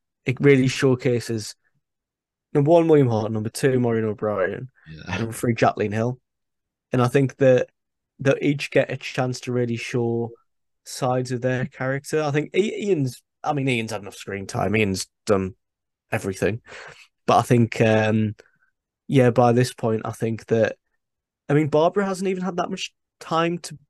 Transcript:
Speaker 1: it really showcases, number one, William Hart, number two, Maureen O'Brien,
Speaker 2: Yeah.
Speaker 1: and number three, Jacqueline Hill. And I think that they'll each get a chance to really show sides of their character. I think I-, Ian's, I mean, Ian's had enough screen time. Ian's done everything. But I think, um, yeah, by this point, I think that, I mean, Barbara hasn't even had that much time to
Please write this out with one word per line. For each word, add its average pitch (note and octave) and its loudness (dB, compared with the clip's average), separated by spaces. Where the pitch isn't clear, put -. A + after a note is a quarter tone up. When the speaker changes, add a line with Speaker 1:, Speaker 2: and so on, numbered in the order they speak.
Speaker 1:
it B2+ -4
really C3+ 6
showcases, B2 -2
number D3 4
one, E3+ 6
William D3 6
Hart, A2 0
number A2 -4
two, B2+ 0
Maureen A2+ 0
O'Brien, G2+ -4
Speaker 2:
Yeah. D#2+ -18
Speaker 1:
and F2+ -6
number A2+ -6
three, A#2+ 0
Jacqueline G#2+ 0
Hill. A#2 -2
And B2+ 4
I B2 4
think C#3 0
that B2+ 4
they'll C3+ 2
each C#3+ -2
get - 0
a C3 -8
chance B2+ -6
to B2+ -8
really A#2+ -2
show A#2 -4
sides B2+ -4
of A#2+ -6
their B2+ -2
character. C#3 -6
I D3 -2
think D3+ -2
I-, F#3 0
Ian's, G3 -2
I D3+ -2
mean, C#3 -2
Ian's A2+ -2
had G#2 -8
enough F#2+ -14
screen G2 -10
time. G2 -2
Ian's G2 0
done F#2+ 0
everything. G2 -4
But G#2 6
I A2+ 4
think, A#2 2
um, A2 2
yeah, B2+ 4
by A#2+ 4
this B2 2
point, A2 -2
I A2+ -6
think A2+ -6
that, A2+ 0
I D3 0
mean, D3+ 2
Barbara F3 2
hasn't F#3+ -4
even F#3 -4
had F3+ -6
that F3+ -4
much - -10
time E3+ -2
to - -14